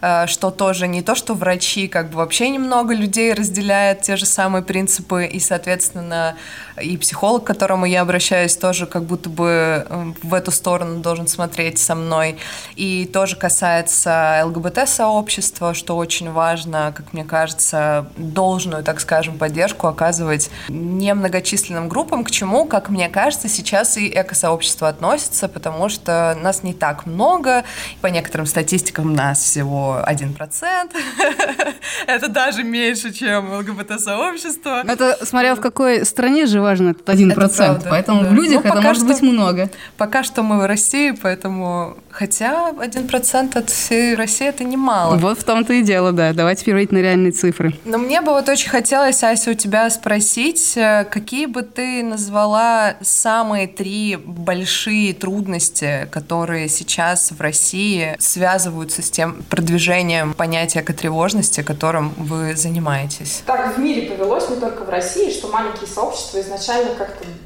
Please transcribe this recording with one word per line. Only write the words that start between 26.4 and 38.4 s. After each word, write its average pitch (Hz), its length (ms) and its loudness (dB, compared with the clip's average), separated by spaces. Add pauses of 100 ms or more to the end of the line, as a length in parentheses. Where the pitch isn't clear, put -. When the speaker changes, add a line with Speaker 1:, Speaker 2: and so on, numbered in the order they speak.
Speaker 1:
нас 185 220 0
не 180 100 -4
так 147 320 -2
много, 254 580 2 (380)
по 196 60 0
некоторым 165 400 -2
статистикам 156 680 0
нас 139 260 2
всего 139 520 -2 (120)
один 143 300 -2
процент. 349 580 -4 (560)
<laughs> - 600 -6
Это 254 220 0
даже 254 340 0
меньше, 233 500 -2
чем 208 400 -2
Л 202 100 -4
Г 208 100 -6
Б 202 100 -8
Т-сообщество. 254 1040 -4
Speaker 2:
Это 247 380 2
смотря 254 300 2
в 214 60 -6
какой 247 440 2
стране 277 400 4
же 208 160 6
важен 185 280 6
этот 170 200 -2
один 196 220 8
процент, 196 280 4
Speaker 1:
Это 196 80 8 (140)
правда, 175 80 -6
Speaker 2:
поэтому 196 340 4
Speaker 1:
да. 185 60 2
Speaker 2:
в 196 40 8
людях 311 200 6